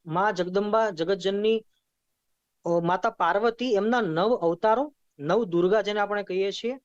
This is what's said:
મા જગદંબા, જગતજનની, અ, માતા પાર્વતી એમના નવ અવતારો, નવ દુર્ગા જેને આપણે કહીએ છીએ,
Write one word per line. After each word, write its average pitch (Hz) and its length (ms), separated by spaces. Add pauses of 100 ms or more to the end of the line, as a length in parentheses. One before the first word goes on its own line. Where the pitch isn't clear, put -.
મા 185 240
જગદંબા, 202 600
જગતજનની, 196 760 (1000)
અ, 175 40
માતા 170 420
પાર્વતી 226 640
એમના 226 260
નવ 185 340
અવતારો, 220 600 (240)
નવ 175 260
દુર્ગા 180 380
જેને 208 180
આપણે 208 220
કહીએ 190 300
છીએ, 247 320